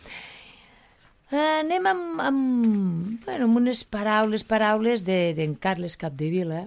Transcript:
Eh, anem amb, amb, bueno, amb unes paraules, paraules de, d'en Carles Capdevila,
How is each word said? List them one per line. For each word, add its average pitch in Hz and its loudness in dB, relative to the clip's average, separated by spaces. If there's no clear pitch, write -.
Eh, 311 2
anem 359 0
amb, 339 -4
amb, 226 0
bueno, 262 0
amb 233 6
unes 247 0
paraules, 214 0
paraules 220 2
de, 175 2
d'en 151 -2
Carles 175 -4
Capdevila, 160 -4